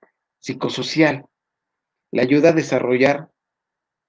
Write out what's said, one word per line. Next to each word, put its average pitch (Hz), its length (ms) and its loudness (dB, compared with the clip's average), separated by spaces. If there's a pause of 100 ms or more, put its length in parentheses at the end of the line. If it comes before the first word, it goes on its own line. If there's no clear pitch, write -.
(400)
psicosocial. 135 840 -2 (880)
Le 117 100 -2
ayuda 147 280 4
a - 20 4
desarrollar 131 800 0 (800)